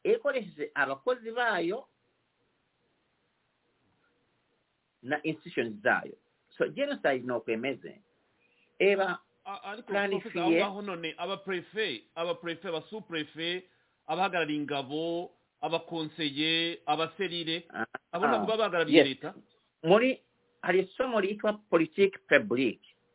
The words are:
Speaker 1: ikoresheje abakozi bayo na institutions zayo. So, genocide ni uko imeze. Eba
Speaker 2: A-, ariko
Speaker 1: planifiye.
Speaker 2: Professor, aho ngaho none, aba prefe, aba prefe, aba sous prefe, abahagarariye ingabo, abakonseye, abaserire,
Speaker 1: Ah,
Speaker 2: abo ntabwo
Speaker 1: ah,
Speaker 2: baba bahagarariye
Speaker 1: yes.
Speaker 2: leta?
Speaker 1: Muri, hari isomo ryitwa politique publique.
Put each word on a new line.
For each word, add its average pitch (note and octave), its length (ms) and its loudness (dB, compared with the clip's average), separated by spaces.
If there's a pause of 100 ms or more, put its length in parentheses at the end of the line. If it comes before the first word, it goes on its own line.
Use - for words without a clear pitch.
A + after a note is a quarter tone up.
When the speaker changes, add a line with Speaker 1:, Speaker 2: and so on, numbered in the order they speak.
Speaker 1:
ikoresheje G#3 720 0
abakozi A3 560 -2
bayo A3 560 -2 (3250)
na D3 200 -4
institutions B2 600 -6
zayo. G#2 340 0 (420)
So, A#3 100 0
genocide E3+ 580 -2
ni B2+ 60 -4
uko A#2 200 -4
imeze. A#2 480 -6 (800)
Eba F#3+ 400 4 (260)
Speaker 2:
A-, G3 180 -12
ariko G#3 300 -12
Speaker 1:
planifiye. G3 280 0 (120)
Speaker 2:
Professor, E3+ 100 -2
aho E3+ 100 4
ngaho G3+ 300 2
none, E3+ 360 -6
aba F#3 180 -4
prefe, F#3 640 -4 (120)
aba E3+ 200 -2
prefe, E3+ 340 -8
aba D#3+ 220 -4
sous G#3+ 140 -10
prefe, E3 600 -6 (420)
abahagarariye E3 540 0
ingabo, D3 680 -4 (300)
abakonseye, D#3+ 1300 -2
abaserire, E3 840 -2
Speaker 1:
Ah, - 160 -6 (260)
Speaker 2:
abo F3 140 0
ntabwo G#3+ 180 4
Speaker 1:
ah, - 20 -2
Speaker 2:
baba A3 120 0
bahagarariye E3+ 400 4
Speaker 1:
yes. C#3 100 10
Speaker 2:
leta? C3+ 260 -8 (480)
Speaker 1:
Muri, A3+ 380 4 (420)
hari F#3 180 4
isomo A#3 400 0
ryitwa G#3 320 -2 (180)
politique F3 480 4 (100)
publique. A#2+ 560 4 (300)